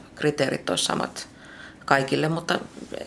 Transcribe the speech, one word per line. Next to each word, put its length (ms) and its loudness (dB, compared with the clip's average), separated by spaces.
kriteerit 540 0
olisi 160 2
samat 420 -2
kaikille, 440 4
mutta 300 0